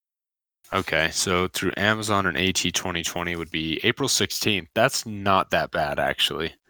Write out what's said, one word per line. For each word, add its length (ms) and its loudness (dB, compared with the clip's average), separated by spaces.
Okay, 400 0
so 360 2
through 280 -2
Amazon, 500 2
an 100 0
A 140 2
T 220 0
twenty 320 -4
twenty 320 -4
would 140 -6
be 340 -2
April 240 2
sixteenth. 640 0
That's 320 2
not 440 2
that 200 0
bad, 300 -2
actually. 540 -2